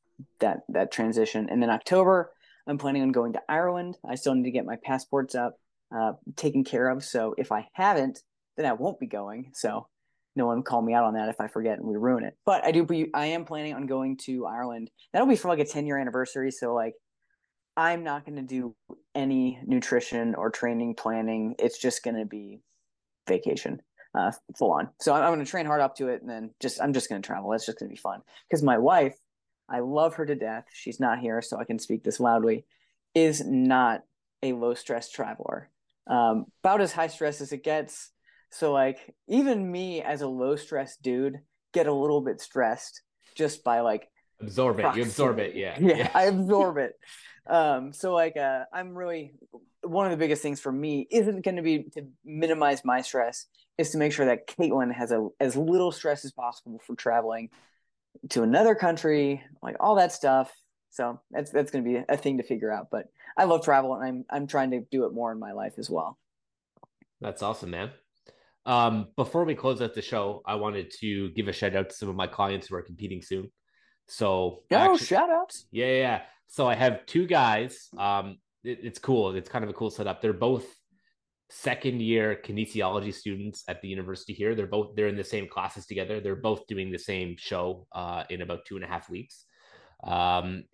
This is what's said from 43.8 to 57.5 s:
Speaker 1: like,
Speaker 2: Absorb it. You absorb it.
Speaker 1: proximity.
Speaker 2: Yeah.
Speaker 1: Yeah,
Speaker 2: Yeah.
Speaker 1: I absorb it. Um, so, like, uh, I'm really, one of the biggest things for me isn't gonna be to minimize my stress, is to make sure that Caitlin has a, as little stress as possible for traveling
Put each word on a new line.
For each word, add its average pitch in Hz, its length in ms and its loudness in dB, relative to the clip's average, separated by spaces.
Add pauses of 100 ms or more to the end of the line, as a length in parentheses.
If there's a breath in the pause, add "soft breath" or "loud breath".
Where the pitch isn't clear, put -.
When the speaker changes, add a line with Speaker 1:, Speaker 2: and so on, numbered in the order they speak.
Speaker 1:
like, 110 280 0 (320)
Speaker 2:
Absorb 107 400 0
it. 131 160 2
You 117 60 0
absorb 117 360 2
it. 104 140 -2
Speaker 1:
proximity. - 80 -8
Speaker 2:
Yeah. 95 180 -6
Speaker 1:
Yeah, 170 200 6
Speaker 2:
Yeah. 123 160 2
Speaker 1:
I 190 100 6
absorb 190 540 4
it. 123 200 -2 (480 loud breath)
Um, 147 460 2
so, 185 220 -4
like, 160 240 2
uh, 135 340 0
I'm 180 220 -10
really, 170 400 -8 (480)
one 180 240 0
of 185 60 0
the 165 40 0
biggest 151 240 2
things 143 200 -4
for 139 120 -4
me 143 380 -2
isn't 202 340 2
gonna 180 160 -2
be 156 340 0
to 147 120 -10 (180)
minimize 151 640 0
my 127 160 2
stress, 120 440 -2 (300 soft breath)
is 151 140 0
to 156 80 -4
make 151 140 2
sure 143 140 2
that 120 200 2
Caitlin 131 480 0
has 120 180 -2
a, 110 160 0 (120)
as 127 140 2
little 170 380 2
stress 147 320 -2
as 135 80 -10
possible 120 540 -10
for 127 80 -8
traveling 113 560 -2 (800 soft breath)